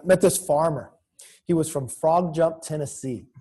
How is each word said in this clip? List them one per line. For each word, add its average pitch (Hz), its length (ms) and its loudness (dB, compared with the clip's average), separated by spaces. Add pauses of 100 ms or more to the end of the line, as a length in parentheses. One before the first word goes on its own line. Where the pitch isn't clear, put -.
met 180 160 4
this 180 160 4
farmer. 151 540 -2 (540)
He 175 80 -2
was 156 160 0
from 135 180 -6
Frog 165 480 0
Jump, 165 260 0
Tennessee. 131 640 -8 (160)